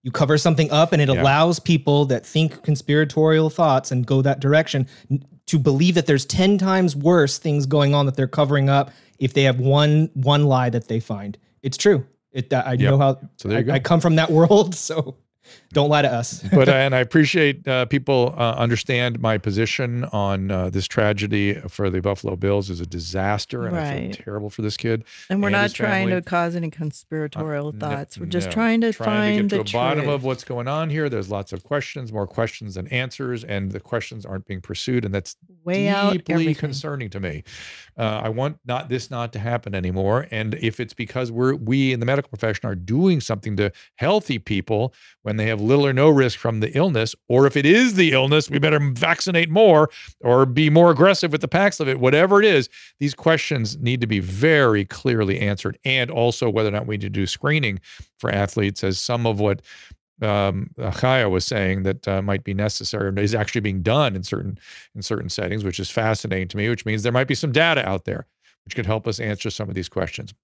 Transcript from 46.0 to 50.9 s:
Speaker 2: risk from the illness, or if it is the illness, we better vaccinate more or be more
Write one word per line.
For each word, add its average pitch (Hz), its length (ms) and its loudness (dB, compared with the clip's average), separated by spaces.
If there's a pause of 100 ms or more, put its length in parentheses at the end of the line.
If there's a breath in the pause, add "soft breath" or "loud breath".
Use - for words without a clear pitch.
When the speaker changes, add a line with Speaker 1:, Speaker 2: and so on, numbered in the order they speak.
Speaker 2:
risk 131 280 4
from 113 220 -4
the 110 160 -2
illness, 139 380 0 (140)
or 135 180 6
if 135 100 2
it 139 80 2
is 220 300 6
the 170 180 4
illness, 139 380 2
we 143 80 0
better 151 200 2 (140)
vaccinate 165 560 0
more 165 400 6 (320 loud breath)
or 123 240 4
be 139 240 2
more 170 220 8